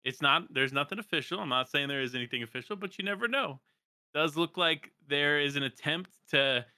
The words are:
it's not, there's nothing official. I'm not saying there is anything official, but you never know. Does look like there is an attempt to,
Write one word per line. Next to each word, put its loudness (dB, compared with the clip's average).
it's -6
not, 4
there's 2
nothing -2
official. -4
I'm -6
not 0
saying 0
there -2
is -4
anything -4
official, -8
but -10
you -6
never -2
know. -2
Does 2
look 0
like 0
there 4
is 0
an 0
attempt -4
to, 2